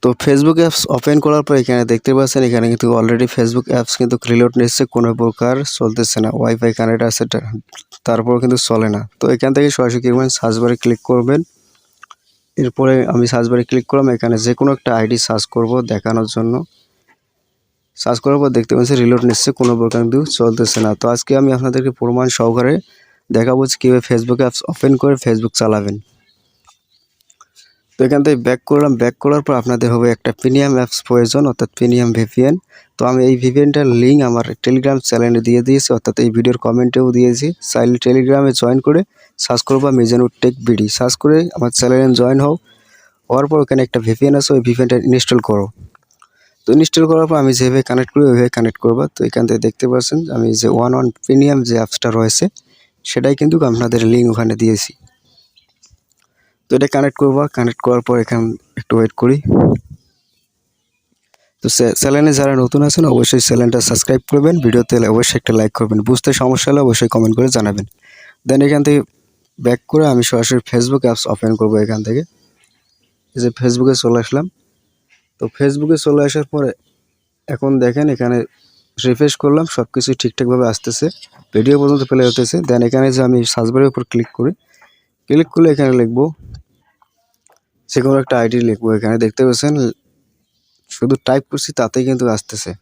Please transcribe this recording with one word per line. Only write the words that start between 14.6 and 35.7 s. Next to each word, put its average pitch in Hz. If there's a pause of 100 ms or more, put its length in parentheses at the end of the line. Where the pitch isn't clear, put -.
একটা -
আইডি 113
সার্চ 110 (100)
করব 117 (200)
দেখানোর 110
জন্য। 117 (1500)
সার্চ 120
করার 139
পর 139
দেখতে 117
পাচ্ছেন 123
রিলোড 120
নিচ্ছে, 117
কোনো 120
প্রকার 117
কিন্তু 120 (180)
চলতেছে 117
না। 110 (100)
তো - (100)
আজকে -
আমি 139
আপনাদেরকে 131 (100)
প্রমাণ 123 (120)
সহকারে 123 (560)
দেখাবো 127
যে -
কীভাবে 127
Facebook 123
অ্যাপস 127 (120)
ওপেন 139 (100)
করে 139 (100)
Facebook 113
চালাবেন। 104 (2000)
তো 131
এখান 143
থেকে 147
ব্যাক 123 (100)
করলাম, 147 (100)
ব্যাক 120 (100)
করার 143
পর 143
আপনাদের 120
হবে 120 (100)
একটা - (100)
প্রিমিয়াম 139
অ্যাপস 123 (100)
প্রয়োজন, 120
অর্থাৎ 120 (100)
প্রিমিয়াম 123 (100)
ভিপিএন। 127 (420)
তো -
আমি 127
এই 131
ভিপিএনটার 143 (160)
লিংক 139 (100)
আমার 117 (180)
Telegram 131 (100)
চ্যানেলে 117
দিয়ে 120
দিয়েছি, 135